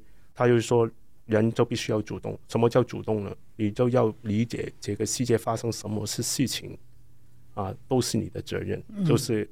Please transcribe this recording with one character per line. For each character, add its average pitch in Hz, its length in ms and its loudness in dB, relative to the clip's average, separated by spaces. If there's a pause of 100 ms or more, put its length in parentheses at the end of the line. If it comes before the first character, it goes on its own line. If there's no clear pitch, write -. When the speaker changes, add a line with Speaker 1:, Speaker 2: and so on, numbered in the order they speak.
(340)
Speaker 1:
他 123 140 2
就 123 80 8
是 117 60 6
说 113 280 4 (380)
人 110 260 4
就 123 100 4
必 117 120 0
须 - 160 -4
要 107 100 2
主 101 180 -6
动。 104 160 -6 (120)
什 - 120 0
么 117 80 6
叫 123 160 6
主 104 200 -4
动 107 200 0
呢？ 95 120 -8 (200)
你 107 140 0
就 123 200 2
要 117 220 4 (120)
理 110 200 2
解 - 360 -6
这 101 160 -4
个 110 100 -2
世 - 180 -2
界 120 140 4
发 117 180 0
生 117 160 -2
什 - 160 -8
么 104 200 -2
是 - 160 -4
事 - 240 0
情 - 280 -6 (760)
啊， 95 180 -4 (160)
都 127 140 4
是 - 160 0
你 98 120 -2
的 98 120 -8
责 - 160 -6
任， 95 320 -4
Speaker 2:
嗯。 202 160 -4
Speaker 1:
就 143 100 6
是 110 360 0